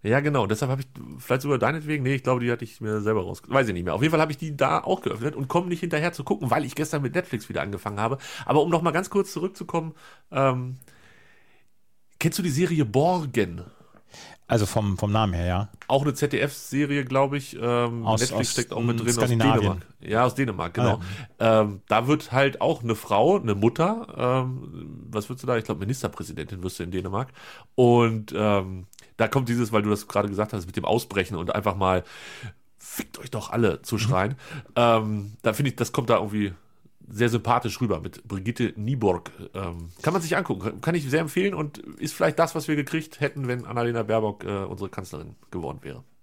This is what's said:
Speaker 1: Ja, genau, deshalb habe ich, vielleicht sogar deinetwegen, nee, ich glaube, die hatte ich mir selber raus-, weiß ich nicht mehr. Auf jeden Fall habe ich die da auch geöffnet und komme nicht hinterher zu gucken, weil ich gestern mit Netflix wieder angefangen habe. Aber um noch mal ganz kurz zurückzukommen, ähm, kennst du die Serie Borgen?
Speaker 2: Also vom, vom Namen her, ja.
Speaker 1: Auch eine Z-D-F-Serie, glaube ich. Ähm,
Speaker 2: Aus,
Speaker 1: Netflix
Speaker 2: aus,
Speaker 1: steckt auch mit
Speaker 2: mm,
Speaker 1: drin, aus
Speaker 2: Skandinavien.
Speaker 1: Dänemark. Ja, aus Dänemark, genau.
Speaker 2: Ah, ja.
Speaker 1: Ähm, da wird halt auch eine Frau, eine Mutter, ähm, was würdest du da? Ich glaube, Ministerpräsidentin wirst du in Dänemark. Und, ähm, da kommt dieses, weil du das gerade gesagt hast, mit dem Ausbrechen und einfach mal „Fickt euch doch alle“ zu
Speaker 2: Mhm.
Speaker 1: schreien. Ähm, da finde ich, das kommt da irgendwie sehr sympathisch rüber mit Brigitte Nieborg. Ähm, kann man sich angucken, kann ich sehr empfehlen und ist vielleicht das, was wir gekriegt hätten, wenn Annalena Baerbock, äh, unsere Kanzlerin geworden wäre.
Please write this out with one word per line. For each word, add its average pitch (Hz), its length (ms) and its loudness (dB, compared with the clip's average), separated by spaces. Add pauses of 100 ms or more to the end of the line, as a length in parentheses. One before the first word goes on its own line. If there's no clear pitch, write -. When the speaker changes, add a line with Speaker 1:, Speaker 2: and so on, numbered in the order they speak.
Speaker 1:
Ja, 117 180 4
genau, 143 260 2
deshalb 110 240 0
habe 135 120 -2
ich, - 60 -12 (300)
vielleicht 131 240 -2
sogar 143 160 0
deinetwegen, 151 460 0
nee, 135 100 2
ich 127 80 -2
glaube, 127 180 2
die 120 100 0
hatte 120 140 -2
ich - 160 -16
mir 107 200 -2
selber 104 220 2
raus-, 90 240 -8
weiß 131 220 4
ich 98 60 0
nicht 87 100 -2
mehr. 85 100 0
Auf 101 80 0
jeden 156 100 2
Fall 160 80 4
habe 156 100 2
ich 147 80 -8
die 156 180 -8
da 143 240 2
auch - 200 -2
geöffnet 117 340 -4
und 135 140 -6
komme 180 200 0
nicht 175 120 -4
hinterher 170 320 0
zu - 100 -10
gucken, - 280 -2
weil 147 140 2
ich 131 100 -8
gestern 147 280 -2
mit 131 120 -4
Netflix 165 340 -4
wieder - 140 -2
angefangen 101 360 -6
habe. 117 200 0 (260)
Aber 147 180 4
um 165 80 2
noch 165 120 2
mal 170 100 0
ganz 180 180 -2
kurz 196 220 0
zurückzukommen, 165 600 -6 (360)
ähm, 127 460 0 (1400)
kennst 165 180 -4
du 196 60 -4
die 175 60 -2
Serie 156 340 0
Borgen? 123 760 0 (840)
Speaker 2:
Also 110 180 2
vom, 101 320 0
vom 101 140 0
Namen 107 220 2
her, 87 120 0
ja. 90 240 0 (200)
Speaker 1:
Auch 139 140 2
eine 143 120 0
Z-D-F-Serie, 143 880 -2
glaube 135 320 2
ich. 135 240 -8
Ähm, 120 460 0
Speaker 2:
Aus, 113 140 4
Speaker 1:
Netflix 120 280 0
Speaker 2:
aus, - 40 -4
Speaker 1:
steckt - 200 -2
auch - 80 -4
mit 117 140 2
Speaker 2:
mm, 113 40 0
Speaker 1:
drin, 117 100 0
aus 120 60 2
Speaker 2:
Skandinavien. 117 460 4
Speaker 1:
Dänemark. 90 260 0 (140)
Ja, 110 240 2
aus 127 120 2
Dänemark, 92 380 -2
genau. 113 260 2 (380)
Speaker 2:
Ah, 113 60 0
ja. 110 180 8
Speaker 1:
Ähm, 101 260 0
da 113 180 4
wird 151 240 0
halt 135 300 2
auch 139 240 0
eine 113 100 0
Frau, 131 460 4
eine 107 160 0
Mutter, 165 500 2 (100)
ähm, 127 960 -4
was 107 180 -4
würdest 127 140 -10
du 131 60 -6
da? 127 80 2
Ich 113 80 -2
glaube, 104 160 -4
Ministerpräsidentin 95 840 -6
wirst 90 160 -6
du 87 60 -6
in 87 80 -8
Dänemark. 98 400 -4 (420)
Und, 117 640 6
ähm, 95 500 0 (300)
da 113 120 2
kommt 131 200 0
dieses, 117 240 0
weil 107 100 4
du 104 80 0
das 104 160 0
gerade 104 220 0
gesagt 101 240 -2
hast, 95 140 -6
mit 87 100 -10
dem - 80 -4
Ausbrechen 98 520 0
und 85 180 -4
einfach 101 200 0
mal 92 300 2 (760)
„Fickt - 400 -10
euch 135 120 -14
doch 107 200 -6
alle“ 110 320 2
zu - 120 -4
Speaker 2:
Mhm. 107 40 0
Speaker 1:
schreien. 107 360 2 (420)
Ähm, 107 560 4 (100)
da 110 120 2
finde 143 160 0
ich, 123 60 -12
das 120 140 -2
kommt 123 200 -2
da 113 60 8
irgendwie 101 360 0 (560)
sehr 113 220 2
sympathisch 117 500 0
rüber 104 200 0
mit - 280 -12
Brigitte 101 480 -2
Nieborg. 107 540 0 (240)
Ähm, 87 360 -8 (120)
kann 156 100 0
man 185 80 0
sich 165 160 -2
angucken, 107 460 -4
kann 165 120 0
ich 147 140 -2
sehr 147 120 2
empfehlen 180 340 0
und 156 240 -6
ist - 340 -8
vielleicht 165 260 2
das, 165 160 2
was 151 140 -4
wir 151 80 2
gekriegt 156 440 -4
hätten, 139 280 -2
wenn 123 160 -4
Annalena 117 380 -2
Baerbock, 107 420 0
äh, 98 200 -4
unsere 98 260 -8
Kanzlerin - 460 -12 (140)
geworden 73 300 -6
wäre. 71 240 -14 (180)